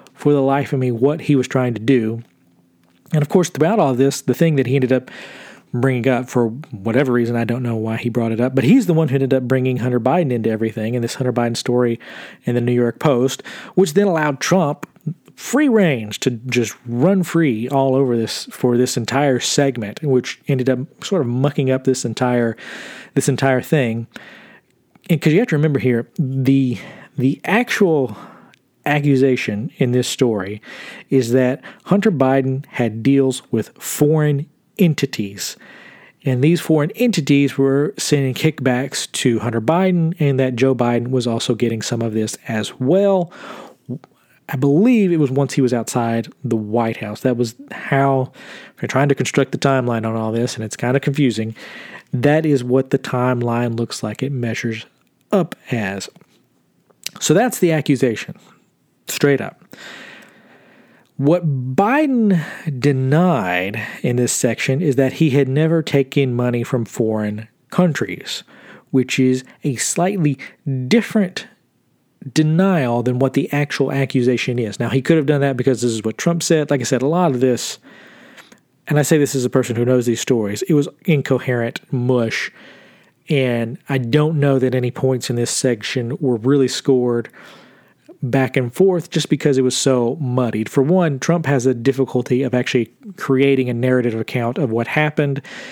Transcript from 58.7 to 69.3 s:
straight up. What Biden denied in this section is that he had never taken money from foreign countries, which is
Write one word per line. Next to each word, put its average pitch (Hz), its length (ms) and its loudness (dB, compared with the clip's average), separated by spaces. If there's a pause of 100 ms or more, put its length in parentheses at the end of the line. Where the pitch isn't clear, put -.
straight 143 320 0
up. - 240 -14 (1500)
What 139 580 0
Biden 220 720 2 (340)
denied 131 1000 0 (220)
in 123 140 0
this 123 160 2
section 131 500 0
is 147 140 2
that 131 180 2
he 165 160 2
had 131 180 2
never 156 340 2
taken 135 520 0
money 120 280 0
from 117 220 -2
foreign 110 640 -4 (220)
countries, - 720 -2 (460)
which 127 280 0
is 127 240 2 (220)